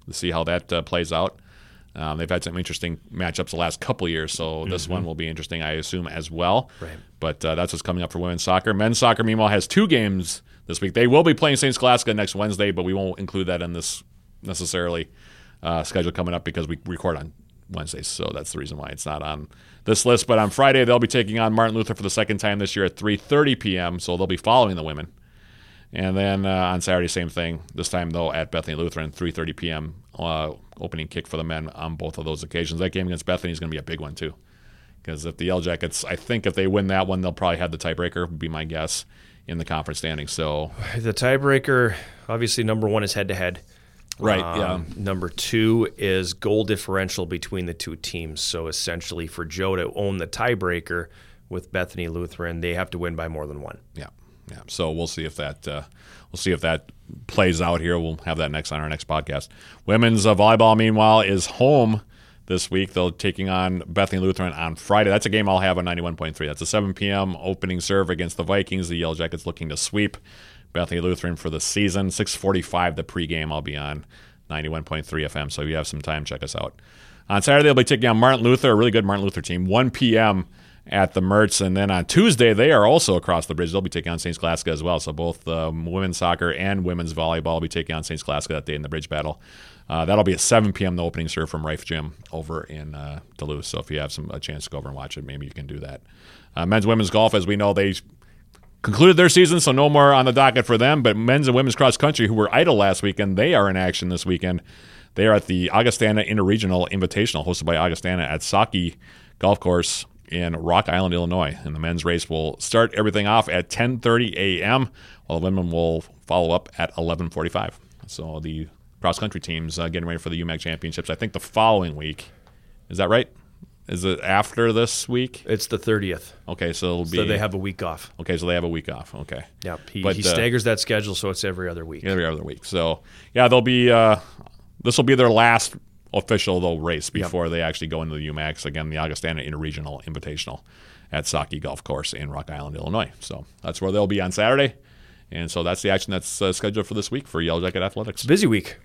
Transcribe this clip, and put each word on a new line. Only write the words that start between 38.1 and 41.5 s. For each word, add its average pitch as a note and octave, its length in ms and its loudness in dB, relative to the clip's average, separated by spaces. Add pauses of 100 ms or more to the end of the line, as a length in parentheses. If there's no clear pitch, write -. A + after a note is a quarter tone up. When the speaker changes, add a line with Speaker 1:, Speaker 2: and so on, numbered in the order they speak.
Speaker 1:
would D#2+ 100 -10
be E2 80 -6
my D#2 180 -6
guess, D#2+ 400 -6 (420)
in E2 100 -6
the E2 80 -6
conference D#2 340 -6
standings. D#2 320 -6
So D#2 400 -4 (260)
Speaker 2:
The A2+ 160 -2
tiebreaker, C3+ 840 2 (320)